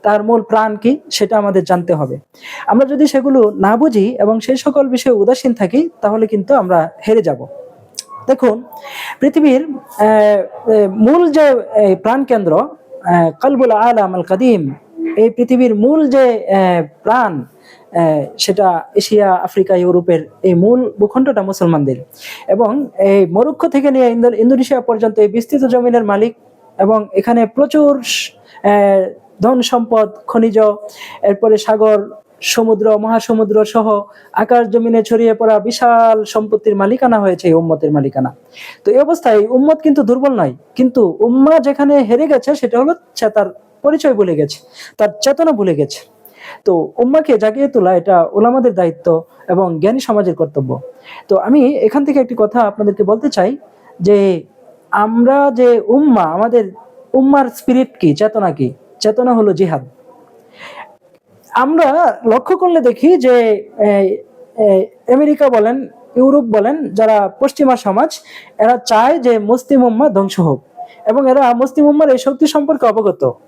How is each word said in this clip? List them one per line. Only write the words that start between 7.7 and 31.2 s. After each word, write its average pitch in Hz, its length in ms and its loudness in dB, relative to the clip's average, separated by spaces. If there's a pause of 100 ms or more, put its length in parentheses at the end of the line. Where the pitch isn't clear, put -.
দেখুন, 247 360 0 (580)
পৃথিবীর, 294 460 2
আহ, 214 400 -4
আহ, 208 840 2
মূল 285 400 2
যে, 294 180 2
আহ, 214 540 0
প্রাণকেন্দ্র, 220 560 0
আহ, 175 720 -2 (120)
কলবুল 262 280 0
আলাম 214 440 0
আল 180 80 -4
কাদিম, 190 520 0 (420)
এই 226 140 2
পৃথিবীর 240 440 0
মূল 277 340 2
যে, 247 400 0
আহ, 185 380 0 (160)
প্রাণ, 208 400 -2
আহ, 156 840 -4 (140)
সেটা 185 460 0 (100)
এশিয়া, 202 400 2
আফ্রিকা, 185 420 -2
ইউরোপের 175 520 0 (140)
এই 185 120 2
মূল 226 440 2
ভূখণ্ডটা 220 440 0
মুসলমানদের। 165 540 -2 (520)
এবং 233 380 0 (120)
এই 196 280 4
মরক্কো 247 420 -2
থেকে 277 220 0
নিয়ে 254 200 2
ইন্দো-, 233 240 0
ইন্দোনেশিয়া 247 460 0
পর্যন্ত 220 380 -2
এই 208 100 4
বিস্তৃত 233 360 -2
জমিনের 240 400 0
মালিক 208 320 -2 (420)
এবং 208 340 0
এখানে 233 340 0
প্রচুর, 285 560 0 (600)
আহ, 202 60 2 (720)
ধন 247 200 2
সম্পদ, 226 480 0 (160)
খনিজ, 226 320 0 (640)